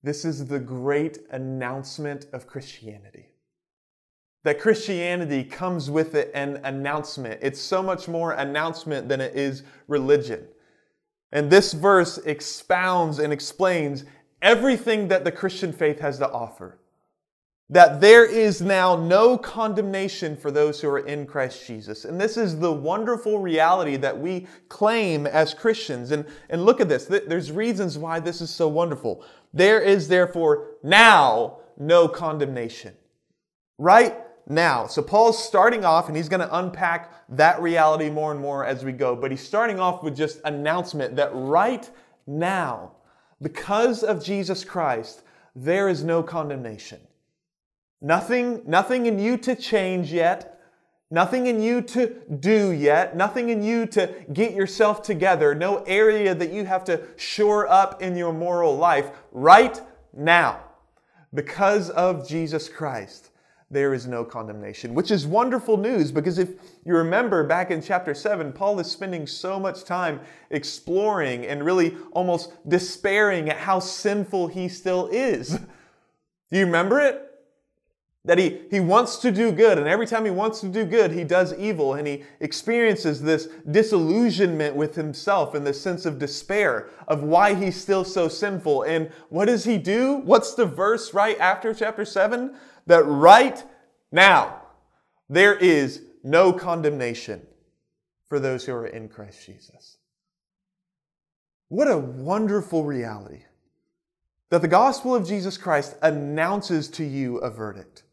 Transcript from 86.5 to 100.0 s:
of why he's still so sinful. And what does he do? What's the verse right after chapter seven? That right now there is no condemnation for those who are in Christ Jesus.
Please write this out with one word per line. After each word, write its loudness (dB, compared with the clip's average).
of -2
why 4
he's -4
still 0
so -2
sinful. -2
And -2
what 0
does 0
he 0
do? 0
What's 2
the 0
verse -2
right 0
after 0
chapter -6
seven? -2
That 8
right 8
now 6
there 6
is 2
no 4
condemnation -4
for -2
those -4
who -8
are -8
in -14
Christ -20
Jesus. -20